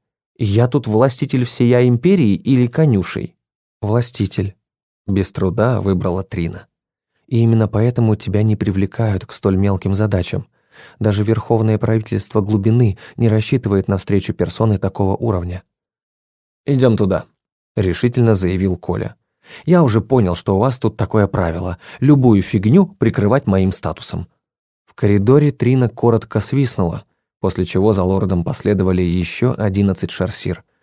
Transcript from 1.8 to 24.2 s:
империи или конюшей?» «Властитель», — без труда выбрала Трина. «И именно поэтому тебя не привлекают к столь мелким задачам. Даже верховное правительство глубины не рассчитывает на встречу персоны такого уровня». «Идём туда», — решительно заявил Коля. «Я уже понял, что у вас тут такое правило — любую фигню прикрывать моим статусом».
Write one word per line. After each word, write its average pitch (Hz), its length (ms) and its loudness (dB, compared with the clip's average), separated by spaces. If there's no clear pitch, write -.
империи 123 460 2
или 123 340 0
конюшей?» 120 680 -2
«Властитель», — 104 720 -4
без 98 240 -2
труда 104 480 0
выбрала 92 440 -2
Трина. 87 440 -8
«И 120 120 -2
именно 113 280 2
поэтому 113 480 0
тебя 101 260 -4
не 107 140 0
привлекают 98 680 -2
к - 80 -18
столь 95 240 0
мелким 98 360 0
задачам. 98 540 -2
Даже 104 240 0
верховное 110 540 0
правительство 110 640 -2
глубины 107 560 2
не 113 140 2
рассчитывает 107 580 0
на 101 100 0
встречу - 360 -2
персоны 104 460 0
такого 98 360 -2
уровня». 92 480 -4
«Идём 127 320 2
туда», — 92 280 -2
решительно 113 580 2
заявил 92 420 0
Коля. - 400 -8
«Я 175 180 4
уже 113 180 2
понял, 107 320 2
что 98 220 -2
у 95 40 4
вас 123 200 0
тут - 180 -4
такое 104 300 2
правило — 87 500 -4
любую 127 420 4
фигню 120 460 2
прикрывать 113 580 0
моим 95 260 2
статусом». - 560 -8